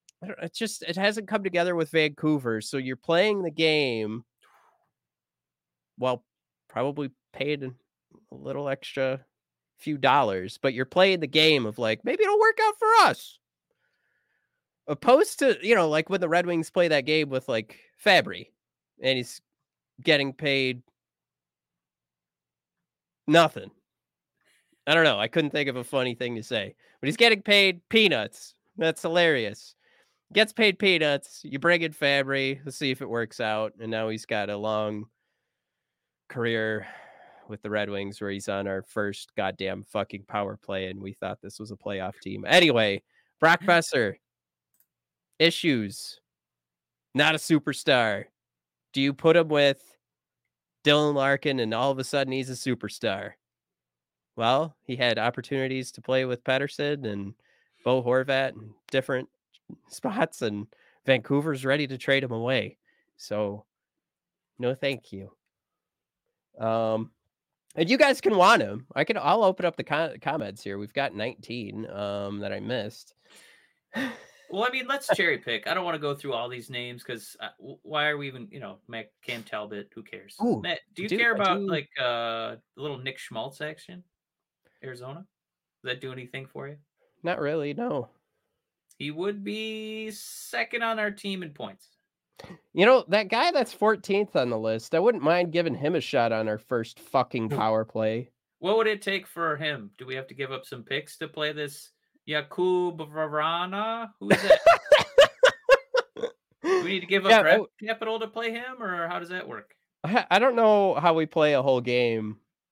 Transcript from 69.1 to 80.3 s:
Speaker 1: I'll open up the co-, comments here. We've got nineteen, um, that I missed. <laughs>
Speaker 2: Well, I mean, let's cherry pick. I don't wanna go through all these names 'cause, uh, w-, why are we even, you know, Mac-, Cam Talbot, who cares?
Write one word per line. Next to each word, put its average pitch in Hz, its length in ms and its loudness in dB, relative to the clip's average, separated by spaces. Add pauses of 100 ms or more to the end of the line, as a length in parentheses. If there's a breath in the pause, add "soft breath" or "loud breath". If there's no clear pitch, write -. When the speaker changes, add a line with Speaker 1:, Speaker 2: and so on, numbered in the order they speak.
Speaker 1:
I'll 170 260 2
open 190 220 2
up 165 100 -2
the - 80 -6
co-, 151 380 -4
comments 110 420 -6
here. 98 140 -8
We've 104 160 -10
got 139 220 -4
nineteen, 107 720 -8
um, 101 500 -6
that 101 140 -8
I 98 60 -8
missed. 110 560 -10 (800 loud breath)
<laughs> 226 40 -6 (500 loud breath)
Speaker 2:
Well, 196 160 -2
I 247 40 -2
mean, 262 180 -6
let's 277 280 -4
cherry 170 240 0
pick. 113 260 -6
I 151 80 -2
don't 185 100 -2
wanna 165 140 -4
go 147 160 -4
through 143 200 -8
all 117 140 -4
these 123 220 -14
names 123 320 -10
'cause, - 380 -14
uh, 107 80 -10 (100)
w-, 135 240 -18
why 151 280 -2
are 147 80 -2
we 143 100 -8
even, 127 240 -14
you - 80 -16
know, 95 180 -14 (100)
Mac-, 113 220 -14 (160)
Cam 120 160 -10
Talbot, 104 540 -12
who 113 80 -16
cares? 98 400 -20